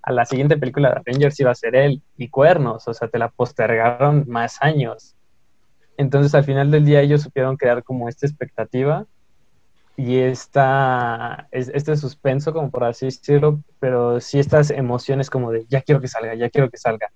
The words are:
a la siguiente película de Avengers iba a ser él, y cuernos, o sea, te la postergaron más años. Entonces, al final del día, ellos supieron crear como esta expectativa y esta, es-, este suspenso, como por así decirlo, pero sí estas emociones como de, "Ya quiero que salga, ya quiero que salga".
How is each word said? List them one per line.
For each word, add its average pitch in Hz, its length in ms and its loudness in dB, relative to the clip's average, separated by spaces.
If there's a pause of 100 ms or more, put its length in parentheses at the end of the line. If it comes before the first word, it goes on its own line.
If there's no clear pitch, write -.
a 123 100 -6
la 120 120 2
siguiente 139 320 0
película 135 340 0
de - 100 -2
Avengers 139 400 -2
iba 127 100 2
a 123 40 -2
ser 117 220 -4
él, 147 260 2 (140)
y 120 120 -12
cuernos, 135 600 2
o 117 60 -6
sea, 113 140 -8
te 120 100 -4
la 117 100 -2
postergaron 120 1000 0
más 117 320 -6
años. 139 540 -2 (840)
Entonces, 143 380 2
al 143 100 6
final 139 260 0
del 151 140 4
día, 147 180 6
ellos 147 200 2
supieron 135 340 -4
crear 123 260 0
como 123 260 -6
esta 135 180 -6
expectativa 143 800 -4 (920)
y 127 220 0
esta, 127 1300 0
es-, 127 240 -6
este 147 220 -2
suspenso, 139 560 -4
como 151 180 -4
por 123 140 -4
así 120 220 -4
decirlo, 143 540 0 (200)
pero 120 400 0
sí - 180 -4
estas 147 320 4
emociones 131 580 -2
como 123 220 -4
de, 113 180 -4
"Ya 135 140 0
quiero 147 180 2
que 127 80 -8
salga, 113 260 -8
ya 120 160 -4
quiero 135 200 0
que - 60 -20
salga". 110 400 -4